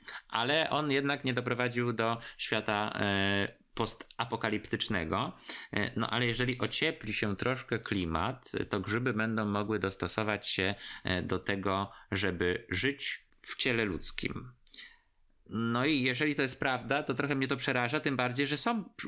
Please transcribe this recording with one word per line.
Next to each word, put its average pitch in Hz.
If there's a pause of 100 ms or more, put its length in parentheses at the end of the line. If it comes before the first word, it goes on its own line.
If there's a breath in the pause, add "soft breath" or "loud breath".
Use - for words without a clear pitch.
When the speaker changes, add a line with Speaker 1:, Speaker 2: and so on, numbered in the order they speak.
Speaker 1:
<laughs> -
Speaker 2:
ale 139
on 147
jednak 139
nie 131
doprowadził 120
do 113 (200 loud breath)
świata, 107
e, 98 (180)
postapokaliptycznego. 110 (340 loud breath)
E, -
no 113
ale 120
jeżeli 123
ociepli 117
się 101
troszkę 123
klimat, 90 (180)
to 104
grzyby 110
będą 110
mogły 104
dostosować 101
się, 98 (280 loud breath)
e, 90
do 92
tego, 98 (200 loud breath)
żeby 90
żyć 120 (160)
w -
ciele 117
ludzkim. - (1000 loud breath)
No 117
i 147
jeżeli 131
to 147
jest 131
prawda, 131
to 139
trochę 139
mnie 135
to 135
przeraża, 127
tym 147
bardziej, 123
że 147
są 233 (240)